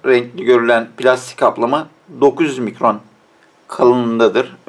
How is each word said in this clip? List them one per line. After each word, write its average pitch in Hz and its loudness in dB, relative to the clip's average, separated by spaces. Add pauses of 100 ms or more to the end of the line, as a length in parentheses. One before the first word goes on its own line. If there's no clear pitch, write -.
renkli 123 0
görülen 117 2 (100)
plastik 127 -2
kaplama 127 -2 (340)
dokuz 143 2
yüz 131 -8
mikron 107 -2 (680)
kalınlığındadır. 117 0 (140)